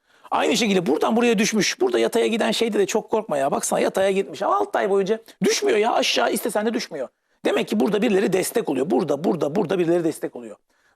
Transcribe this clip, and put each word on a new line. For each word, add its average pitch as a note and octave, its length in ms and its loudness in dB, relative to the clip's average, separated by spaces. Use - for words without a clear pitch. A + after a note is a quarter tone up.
Aynı C4+ 260 2
şekilde F#3+ 280 2
buradan A#3+ 300 2
buraya A#3 240 4
düşmüş. G#3+ 420 0
Burada F4+ 180 2
yataya A3+ 280 2
giden A3+ 240 0
şeyde A3 280 0
de F#3+ 60 4
çok G#3+ 260 -2
korkma G#3 260 -2
ya. C#3 140 0
Baksana - 280 -2
yataya G3 320 0
gitmiş. F#3+ 300 -4
Altı G4 380 0
ay A3 100 0
boyunca G3 300 0
düşmüyor G4+ 340 2
ya. A3 160 2
Aşağı B3+ 380 0
istesen G#3+ 340 -2
de A3+ 80 0
düşmüyor. D#3 340 -6
Demek E4+ 220 0
ki G#3+ 120 -2
burada G#3+ 220 0
birileri G#3 320 2
destek - 360 -2
oluyor. D3+ 200 -2
Burada, E3+ 340 0
burada, D#3+ 320 -2
burada F#3+ 240 0
birileri E3+ 240 2
destek D#3 320 -4
oluyor. A#2 200 -14